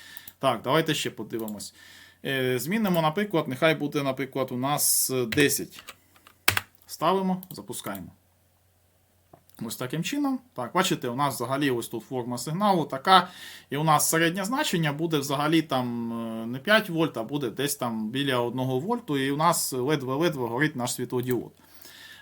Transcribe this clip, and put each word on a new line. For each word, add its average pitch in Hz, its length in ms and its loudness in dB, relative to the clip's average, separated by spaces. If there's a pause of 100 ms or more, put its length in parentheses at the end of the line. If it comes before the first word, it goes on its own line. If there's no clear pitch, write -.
(380)
Так, 120 240 0
давайте 156 320 2
ще - 160 -4
подивимось. 110 640 -8 (500)
Е, 127 340 0
змінимо, 180 440 2
наприклад, 156 460 0
нехай 156 260 4
буде, 147 280 -2
наприклад, 135 500 -2
у 123 40 -4
нас, 135 540 2
е, 127 160 2
десять. 135 560 2 (1040)
Ставимо, 185 640 0
запускаємо. 101 600 -10 (1500)
Ось 110 100 -8
таким 127 260 -4
чином. 277 360 -2 (160)
Так, 120 200 -6
бачите, 165 340 2
у 120 80 -4
нас 139 180 0
взагалі 135 360 0
ось 117 180 -2
тут 117 160 -8
форма 123 340 -6
сигналу 175 460 2
така. 185 440 6 (420)
І 139 60 -2
у 151 80 0
нас 151 240 6
середнє 170 360 2
значення 202 480 0
буде 160 260 0
взагалі 147 440 2
там, 120 500 -2
е, 113 340 -6
не 123 120 -6
п'ять 208 320 2
вольт, 160 260 0
а 113 60 -2
буде 135 280 -4
десь 139 260 -2
там 110 340 -4
біля 135 280 0
одного 127 400 0
вольту. 180 400 -2
І 135 120 0
у 143 60 0
нас 165 360 2
ледве-ледве 135 760 0
горить 147 280 0
наш 123 180 -2
світлодіод. 123 580 -2 (680)